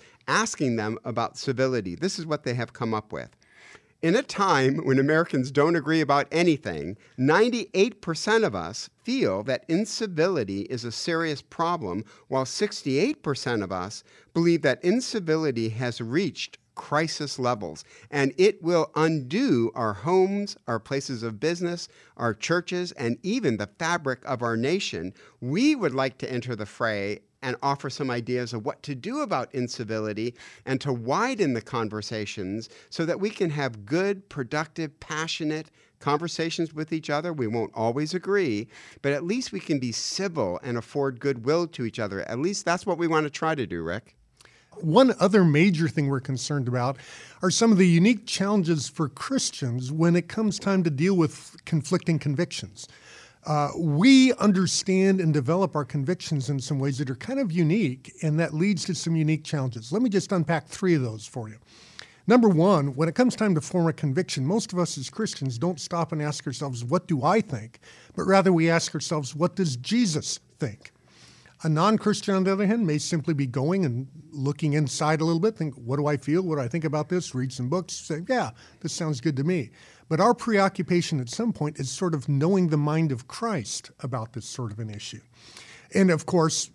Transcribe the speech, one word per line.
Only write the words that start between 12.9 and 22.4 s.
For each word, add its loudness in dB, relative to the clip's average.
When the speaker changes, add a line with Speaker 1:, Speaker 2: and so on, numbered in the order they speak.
Speaker 1:
percent -2
of -6
us -8
believe 2
that 2
incivility 0
has -6
reached -4
crisis -4
levels, -2
and 2
it 4
will 2
undo 2
our -2
homes, 0
our -2
places -6
of -6
business, -4
our 0
churches, -2